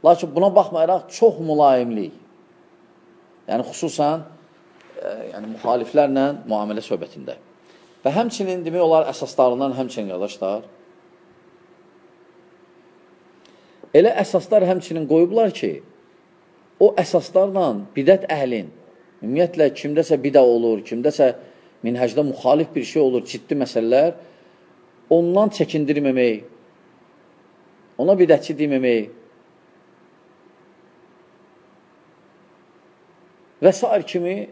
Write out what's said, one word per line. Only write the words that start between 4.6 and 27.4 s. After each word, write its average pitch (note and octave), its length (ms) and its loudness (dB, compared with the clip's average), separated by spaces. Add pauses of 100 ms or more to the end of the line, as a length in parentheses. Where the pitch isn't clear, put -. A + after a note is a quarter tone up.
e, - 220 -10 (200)
yəni G#2+ 200 -12
müxaliflərlə C3+ 720 0 (220)
müamilə G#2+ 360 -4
söhbətində. D2 540 -10 (680)
Və C#3 100 0
həmçinin F#3+ 480 -4
demək E3+ 200 -2
olar D#3+ 260 4
əsaslarından C3 680 -2
həmçinin, A2+ 360 -8
qardaşlar, G2+ 560 -8 (3250)
elə F#3+ 260 4
əsaslar G#3 480 0
həmçinin F3+ 440 -4
qoyublar F3 440 2
ki, G2 200 -6 (1080)
o G3+ 140 6
əsaslarla F#3 680 0 (240)
bidət F3+ 400 2
əhlin, B2 400 -4 (520)
ümumiyyətlə D#3 520 0
kimdəsə D3 420 0
bidə C3+ 240 2
olur, A#2 400 4
kimdəsə B2 540 0 (500)
minhəcdə A#2+ 400 -2
müxalif D3 480 0
bir G2 120 -6
şey - 180 -2
olur, B2+ 240 0
ciddi - 300 -8
məsələlər, B2+ 580 0 (1000)
ondan F3 400 2
çəkindirməmək, C3+ 920 -2 (1600)